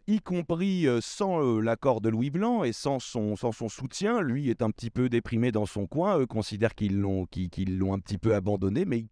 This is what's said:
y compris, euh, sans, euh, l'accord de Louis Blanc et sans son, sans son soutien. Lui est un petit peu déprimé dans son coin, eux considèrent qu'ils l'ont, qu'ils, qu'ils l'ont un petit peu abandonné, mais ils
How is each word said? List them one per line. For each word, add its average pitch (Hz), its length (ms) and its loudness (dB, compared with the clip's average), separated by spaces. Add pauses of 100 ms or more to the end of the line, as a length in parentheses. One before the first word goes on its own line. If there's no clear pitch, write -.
y 208 140 4
compris, 175 680 0
euh, 120 140 4
sans, 190 380 -2
euh, 120 220 2
l'accord 113 400 2
de 113 80 2
Louis 117 220 0
Blanc 214 320 0
et 117 100 0
sans 139 260 -2
son, 104 360 -2
sans 117 160 -2
son 113 180 -6
soutien. 202 520 -2
Lui 139 280 0
est 113 140 0
un 110 80 2
petit 117 180 -6
peu 123 180 0
déprimé 120 440 2
dans 107 160 0
son 101 180 -4
coin, 175 320 2
eux 135 80 4
considèrent 107 480 -2
qu'ils 101 260 0
l'ont, 98 280 0
qu'ils, 90 240 -4
qu'ils 95 260 -2
l'ont 95 160 0
un 98 60 -2
petit - 180 -6
peu 110 160 2
abandonné, 101 520 0
mais 147 120 0
ils 113 140 -8